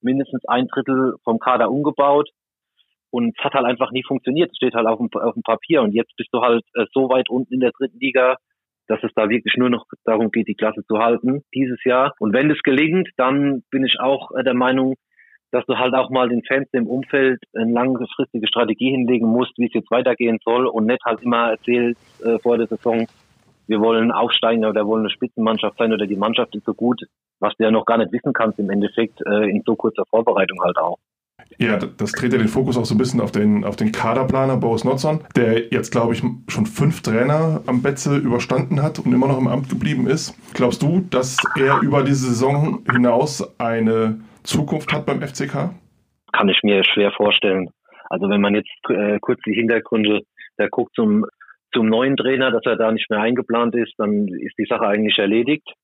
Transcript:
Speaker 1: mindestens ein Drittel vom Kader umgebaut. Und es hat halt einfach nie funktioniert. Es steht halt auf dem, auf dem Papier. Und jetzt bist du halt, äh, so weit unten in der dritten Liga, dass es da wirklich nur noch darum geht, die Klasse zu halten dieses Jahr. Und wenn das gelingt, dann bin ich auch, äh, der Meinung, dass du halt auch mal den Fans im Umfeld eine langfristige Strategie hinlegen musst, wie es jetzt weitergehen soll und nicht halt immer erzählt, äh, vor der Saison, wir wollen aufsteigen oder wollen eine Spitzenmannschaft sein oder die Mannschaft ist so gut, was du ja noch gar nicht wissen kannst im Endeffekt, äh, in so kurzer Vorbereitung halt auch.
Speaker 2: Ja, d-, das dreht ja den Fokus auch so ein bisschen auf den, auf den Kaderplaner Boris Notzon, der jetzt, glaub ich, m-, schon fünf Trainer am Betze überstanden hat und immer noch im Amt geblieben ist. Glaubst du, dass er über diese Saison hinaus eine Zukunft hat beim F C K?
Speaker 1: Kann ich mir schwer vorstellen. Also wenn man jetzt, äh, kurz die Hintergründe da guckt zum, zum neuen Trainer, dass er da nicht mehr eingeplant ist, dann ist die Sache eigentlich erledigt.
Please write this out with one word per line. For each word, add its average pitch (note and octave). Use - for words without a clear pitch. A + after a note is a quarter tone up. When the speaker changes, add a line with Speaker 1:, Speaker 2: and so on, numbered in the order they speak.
Speaker 1:
mindestens C3
ein B2
Drittel C3
vom A2+
Kader A#2+
umgebaut. C#3+
Und A#2
es -
hat C#3
halt C3+
einfach B2
nie B2+
funktioniert. C3
Es -
steht B2+
halt A#2
auf A2+
dem, A#2
auf A2+
dem A#2
Papier. C3
Und G#2
jetzt A2+
bist -
du A#2+
halt, A#2
äh, A2+
so C3+
weit B2+
unten B2+
in B2+
der B2
dritten A#2+
Liga, B2+
dass A2
es A#2
da G#2+
wirklich A2
nur B2+
noch A#2+
darum A2
geht, A2
die G#2
Klasse G#2+
zu A2
halten A#2+
dieses B2+
Jahr. C3
Und G#2
wenn C#3
das D3+
gelingt, D#3
dann C#3
bin C3+
ich -
auch, C3+
äh, C3
der B2+
Meinung, C3
dass B2
du A#2+
halt B2+
auch B2+
mal B2+
den A#2+
Fans C3
im A#2+
Umfeld C3
eine A2+
langfristige A#2+
Strategie A#2+
hinlegen B2
musst, A#2+
wie A#2+
es -
jetzt -
weitergehen A#2+
soll A#2+
und A2+
nicht B2
halt A2+
immer A#2+
erzählt, A#2+
äh, A2+
vor A#2+
der A2+
Saison, A2+
wir G#2+
wollen A2+
aufsteigen A2+
oder G#2+
wollen A2
eine G#2
Spitzenmannschaft A2
sein A2+
oder G#2
die G2+
Mannschaft A2
ist G#2+
so A2
gut, A#2+
was G2+
du A2+
ja A2
noch A2
gar A2+
nicht A2
wissen B2
kannst A2
im G2+
Endeffekt, G2+
äh, G#2
in G2+
so A#2
kurzer G#2+
Vorbereitung G2
halt F2+
auch. E2+
Speaker 2:
Ja, A2
d-, F#2+
das G#2
dreht B2
ja B2
den A2
Fokus C3
auch A#2
so A2+
ein -
bisschen B2
auf -
den, G#2
auf G#2
den A2
Kaderplaner C3
Boris A#2
Notzon, D3+
der A#2
jetzt, A2+
glaub A#2
ich, -
m-, -
schon -
fünf -
Trainer D3+
am B2+
Betze C#3
überstanden C3
hat D3+
und B2
immer B2+
noch C3+
im C3
Amt C#3
geblieben B2+
ist. -
Glaubst B2
du, E3+
dass C3
er C3+
über C#3+
diese C3+
Saison C#3
hinaus B2
eine A2+
Zukunft D3+
hat D3+
beim -
F C#3+
C C#3+
K? D#3
Speaker 1:
Kann G2+
ich -
mir G2+
schwer G2+
vorstellen. G2
Also F#2+
wenn G#2
man G2+
jetzt, -
äh, G#2
kurz -
die G#2+
Hintergründe A2
da G#2
guckt -
zum, G#2+
zum A2+
neuen B2+
Trainer, C3
dass A2+
er A#2
da A2
nicht A2
mehr G#2+
eingeplant A#2
ist, A#2
dann G#2
ist -
die G#2+
Sache A2+
eigentlich G#2+
erledigt. A#2